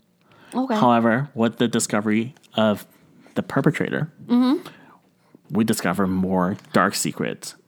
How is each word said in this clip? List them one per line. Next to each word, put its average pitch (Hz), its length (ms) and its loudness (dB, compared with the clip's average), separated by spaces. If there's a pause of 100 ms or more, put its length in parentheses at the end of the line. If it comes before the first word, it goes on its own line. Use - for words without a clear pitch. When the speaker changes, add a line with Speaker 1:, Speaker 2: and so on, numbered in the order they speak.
(540)
Speaker 1:
Okay. 254 220 -2
Speaker 2:
However, 120 580 4
with 113 240 0
the 123 100 2
discovery 110 680 -2 (200)
of 107 320 0 (480)
the - 80 -2
perpetrator, - 720 -2 (160)
Speaker 1:
Mm-hmm. 254 400 0 (840)
Speaker 2:
we 113 140 0
discover 98 420 0
more 92 500 0 (160)
dark 101 220 2
secrets. - 600 -6 (140)